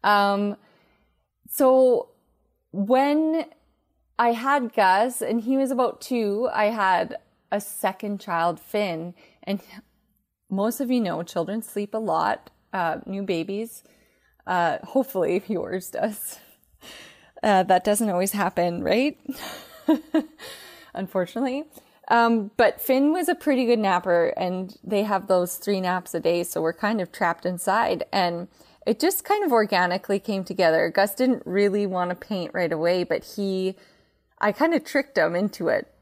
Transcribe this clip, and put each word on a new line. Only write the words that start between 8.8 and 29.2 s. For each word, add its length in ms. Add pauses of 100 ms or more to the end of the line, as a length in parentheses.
and 160 (920)
most 300
of 100
you 100
know 220
children 400
sleep 320
a 40
lot, 520 (220)
uh, 340
new 160
babies. 600 (640)
Uh, 380
hopefully 600
<laughs> 40
yours 420
does. 500 (1040)
Uh, 200
that 220
doesn't 260
always 220
happen, 500
right? 360 (680)
<laughs> 1080
Unfortunately. 680 (440)
Um, 480
but 240
Finn 320
was 160
a 60
pretty 320
good 140
napper, 560
and 460
they 200
have 240
those 300
three 240
naps 340
a 60
day, 240
so 180
we're 100
kind 280
of 100
trapped 340
inside. 680
And 360 (380)
it 140
just 240